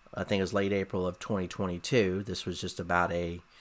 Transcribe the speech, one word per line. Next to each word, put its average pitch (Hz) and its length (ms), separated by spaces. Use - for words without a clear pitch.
I 95 100
think 101 160
it 95 40
was 87 100
late 98 180
April 95 340
of 90 140
twenty 95 300
twenty-two, 95 760
this 92 220
was 87 160
just 92 180
about 87 320
a, 87 300